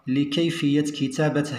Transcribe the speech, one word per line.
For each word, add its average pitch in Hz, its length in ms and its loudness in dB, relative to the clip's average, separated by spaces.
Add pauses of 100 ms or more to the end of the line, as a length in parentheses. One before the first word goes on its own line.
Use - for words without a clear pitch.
لكيفية 143 760 0
كتابة 147 760 -2